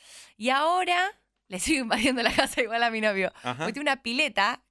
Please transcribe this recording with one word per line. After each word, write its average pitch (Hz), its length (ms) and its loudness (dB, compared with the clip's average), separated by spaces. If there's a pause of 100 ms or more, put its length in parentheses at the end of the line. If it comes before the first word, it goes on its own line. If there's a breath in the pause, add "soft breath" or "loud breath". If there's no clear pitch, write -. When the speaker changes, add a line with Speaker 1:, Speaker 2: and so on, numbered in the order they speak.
(360 loud breath)
Speaker 1:
Y 220 140 -4
ahora 349 600 0 (380)
le 185 120 -10
sigo 285 220 0
invadiendo 233 400 0
la 220 100 2
casa 269 300 2
igual 233 200 0
a 233 80 2
mi 220 100 -4
novio. 190 320 0 (100)
Speaker 2:
Ajá. 123 160 -4
Speaker 1:
Porque 170 160 -4
tiene 294 160 -2
una 269 120 -2
pileta 233 680 0